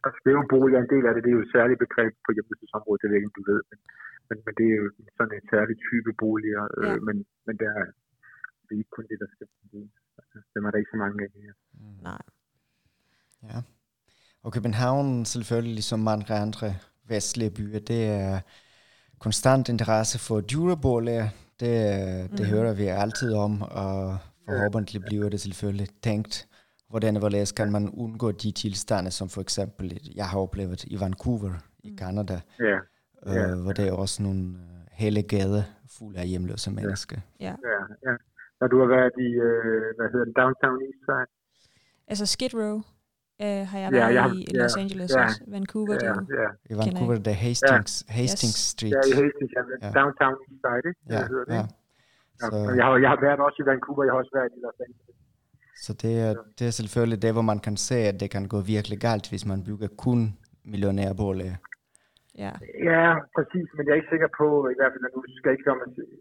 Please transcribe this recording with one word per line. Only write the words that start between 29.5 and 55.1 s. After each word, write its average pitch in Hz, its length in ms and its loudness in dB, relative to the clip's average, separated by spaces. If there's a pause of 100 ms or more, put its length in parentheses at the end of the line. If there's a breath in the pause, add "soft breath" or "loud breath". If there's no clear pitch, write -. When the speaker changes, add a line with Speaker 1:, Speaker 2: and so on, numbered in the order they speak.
Speaker 3:
jeg 101 120 -4
har 95 100 -2
oplevet 92 460 -4
i - 160 -8
Vancouver 98 520 -2 (320)
i 214 60 -16
Speaker 2:
Mm. - 80 -16
Speaker 3:
Canada, 95 420 -4 (180)
Speaker 1:
Ja. 104 200 2 (480)
Speaker 3:
øh, 101 80 -2
Speaker 1:
Ja. 92 280 2
Speaker 3:
hvor 95 100 -2
der 101 180 0
er - 20 -2
også 98 300 -4
nogle, 95 260 -2
øh, 87 440 -16
hele 104 300 2
gader 101 400 0 (360)
fuld 104 180 -16
af 87 160 -6
hjemløse 90 380 -4
Speaker 2:
Ja. 95 80 -6
Speaker 3:
mennesker. 101 400 -6 (220)
Speaker 2:
Ja. 185 140 -8 (160)
Speaker 1:
Ja, 104 80 0 (320)
ja. 120 40 0 (460 loud breath)
Når 127 120 2
du 127 100 6
har 131 40 8 (100)
været 127 180 6 (120)
i, - 20 0 (200)
øh, 113 380 0 (100)
hvad 113 160 -2
hedder 123 160 2
det, 113 120 -2
Downtown 131 380 2 (100)
Eastside? 131 400 -4 (840)
Speaker 2:
Altså 208 160 -2
Skid 247 340 -2
Row, 214 160 -2 (680)
øh, 202 260 -2
har 196 140 -8
jeg 190 80 -4
Speaker 1:
Ja, 131 60 6
Speaker 2:
været 117 200 6
Speaker 1:
jeg 123 40 6
har, 190 120 2
Speaker 2:
i 95 60 -4 (200)
Los - 160 2
Speaker 1:
ja, 196 60 -2
Speaker 2:
Angeles 190 340 -6
Speaker 1:
ja. - 80 6
Speaker 2:
også. 214 140 0 (180)
Vancouver, 208 380 -4
det - 80 -2
Speaker 1:
Ja, - 60 0
Speaker 2:
er - 120 0
jo 196 40 -6 (180)
Speaker 1:
ja. 107 60 2 (240)
Speaker 3:
I - 80 -4
Vancouver, 120 340 2
Speaker 2:
generelt. 104 120 -2
Speaker 3:
det 107 100 2
er 90 100 -4
Hastings, 120 460 4 (160)
Speaker 1:
Ja. - 100 -10
Speaker 3:
Hastings 123 420 0
Speaker 2:
Yes. - 140 0
Speaker 3:
Street. 113 220 -2
Speaker 1:
Ja, 135 40 4 (100)
i - 100 6
Hastings, 143 360 0
ja. 127 60 0 (200)
Speaker 3:
Ja. 104 160 -6
Speaker 1:
Downtown 139 380 4 (100)
Eastside, 123 440 -2
ikke? 180 100 -12 (120)
Speaker 3:
Ja, 113 80 0
Speaker 1:
Det 113 120 -2
hedder 127 180 -2
det, 117 80 0
Speaker 3:
ja. 110 40 0
Speaker 1:
ikke? 107 120 -8 (680)
Ja, 117 80 -4
Speaker 3:
Så 107 60 -2 (120)
Speaker 1:
men 127 120 0
jeg 120 60 8
har, 131 60 6 (120)
jeg 127 100 8
har - 140 0
været 143 180 4
også 143 160 0
i 135 80 0
Vancouver, 135 360 0
jeg 123 80 4
har 131 80 2
også 127 160 -8
været 127 180 0
i 120 100 -18
Los 113 200 -10
Angeles. - 300 -20 (720)